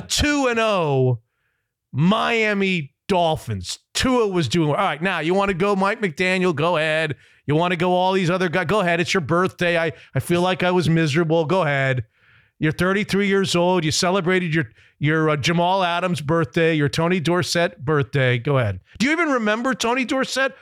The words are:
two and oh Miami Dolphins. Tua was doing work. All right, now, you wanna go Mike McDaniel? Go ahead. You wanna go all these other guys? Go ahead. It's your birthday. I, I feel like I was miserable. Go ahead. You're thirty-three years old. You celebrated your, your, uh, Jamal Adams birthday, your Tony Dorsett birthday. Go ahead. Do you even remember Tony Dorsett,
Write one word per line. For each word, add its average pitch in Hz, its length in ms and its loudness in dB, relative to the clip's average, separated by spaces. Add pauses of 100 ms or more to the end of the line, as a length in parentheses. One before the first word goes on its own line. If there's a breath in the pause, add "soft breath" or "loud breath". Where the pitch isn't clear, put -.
two 285 400 0
and 233 120 0
oh 147 640 0 (680)
Miami 202 1000 0 (140)
Dolphins. 156 720 -2 (140)
Tua 247 340 0
was 180 200 -2
doing 160 220 0
work. 147 100 0
All 202 60 0
right, 151 160 -4
now, 180 180 -2
you 156 140 -2
wanna 196 200 0
go 196 220 0
Mike 196 260 -2
McDaniel? 185 540 0
Go 160 220 0
ahead. 156 380 -2 (300 soft breath)
You 143 100 0
wanna 175 200 2
go 180 160 0
all 180 220 2
these 190 160 0
other 185 180 0
guys? 170 200 -2
Go 208 120 0
ahead. 175 220 0
It's - 120 -4
your 196 80 0
birthday. 170 560 0
I, 165 140 -2 (240 loud breath)
I 139 60 2
feel 175 200 0
like 180 220 0
I 180 80 2
was 180 180 2
miserable. 165 560 2
Go 175 180 0
ahead. 135 420 0 (540 soft breath)
You're 151 120 0
thirty-three 190 560 0
years 196 280 2
old. 175 280 2
You 156 80 0
celebrated 180 640 0
your, 165 140 0 (300 soft breath)
your, 156 320 2
uh, 151 40 2
Jamal 170 480 0
Adams 175 380 -2
birthday, 165 540 0
your 147 140 2
Tony 170 300 0
Dorsett 170 640 0
birthday. 131 540 0
Go 135 220 0
ahead. 101 200 -2 (200 loud breath)
Do 233 80 0
you 294 40 2
even 320 180 0
remember 240 440 0
Tony 240 320 -2
Dorsett, 262 560 -2